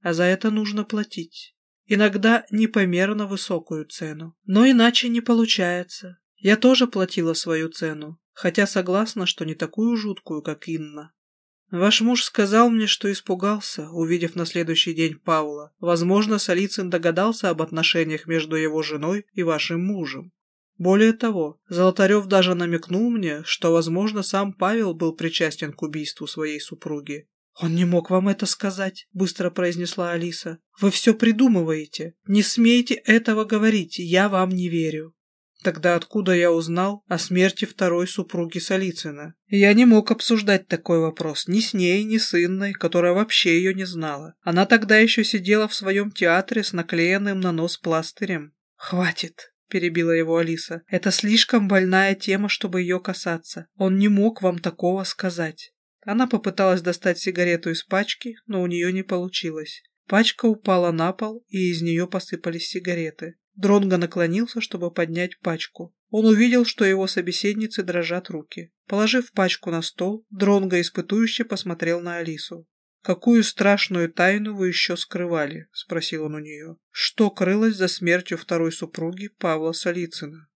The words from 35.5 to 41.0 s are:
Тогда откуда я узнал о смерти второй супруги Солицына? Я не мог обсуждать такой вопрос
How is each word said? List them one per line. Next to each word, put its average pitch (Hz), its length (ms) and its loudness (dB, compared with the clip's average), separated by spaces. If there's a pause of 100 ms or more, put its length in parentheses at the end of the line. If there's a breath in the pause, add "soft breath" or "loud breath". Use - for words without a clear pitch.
Тогда 175 320 2
откуда 185 380 0
я 175 180 4
узнал 170 560 -2
о 180 100 -4
смерти 185 480 0
второй 180 420 0
супруги 175 520 -6
Солицына? 165 760 -4 (140)
Я 202 260 6
не 240 120 8
мог 220 260 8
обсуждать 208 560 2
такой 170 320 0
вопрос 160 480 -4